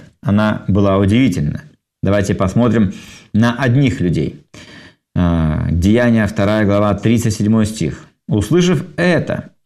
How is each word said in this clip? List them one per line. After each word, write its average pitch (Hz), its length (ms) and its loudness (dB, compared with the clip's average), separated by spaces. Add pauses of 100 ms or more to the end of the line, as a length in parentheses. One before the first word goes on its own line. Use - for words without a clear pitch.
(220)
Она 104 460 0
была 98 300 2
удивительна. 101 680 0 (380)
Давайте 101 340 0
посмотрим 107 580 0 (380)
на 120 240 2
одних 127 440 0
людей. 80 440 -4 (720)
А, 82 560 0
Деяния, 110 560 2
вторая 104 380 0
глава, 101 300 2
тридцать 110 400 0
седьмой 107 320 0
стих. - 400 -8 (220)
«Услышав 160 540 0 (140)
это, - 540 -2 (160)